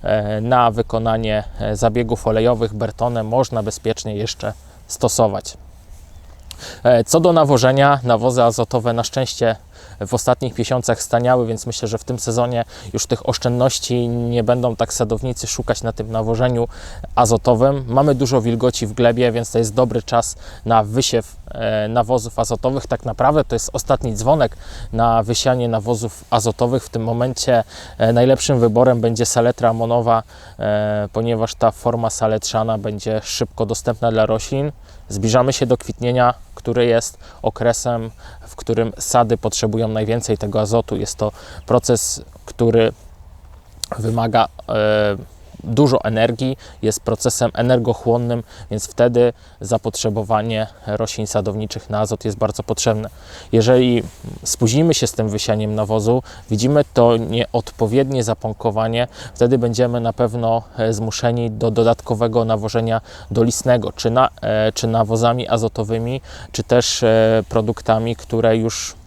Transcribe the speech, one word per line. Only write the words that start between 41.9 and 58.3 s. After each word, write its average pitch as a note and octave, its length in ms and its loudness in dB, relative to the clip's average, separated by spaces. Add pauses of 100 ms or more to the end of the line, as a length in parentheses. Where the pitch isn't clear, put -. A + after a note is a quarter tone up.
który A2+ 460 2 (1080)
wymaga, A2+ 500 0 (200)
e, G#2+ 480 0 (480)
dużo B2 400 2
energii, A#2 520 0 (260)
jest G#2+ 180 0
procesem A2+ 540 -2
energochłonnym, A#2+ 880 0 (280)
więc G#2 160 -6
wtedy A#2+ 460 2 (280)
zapotrzebowanie A2 1080 -2 (200)
roślin G#2+ 400 -4
sadowniczych G#2+ 640 -4
na G#2 100 -2
azot G#2+ 240 -4
jest G#2 140 -4
bardzo A#2+ 240 -2
potrzebne. A2 460 -2 (440)
Jeżeli A#2+ 500 4 (420)
spóźnimy C#3+ 500 2
się B2 120 0
z - 60 -4
tym A2 160 -2
wysianiem G#2+ 460 -2
nawozu, A2 480 0 (280)
widzimy C3 340 2 (100)
to A#2 220 6
nieodpowiednie A#2 1080 0
zapąkowanie, A2+ 840 -2 (260)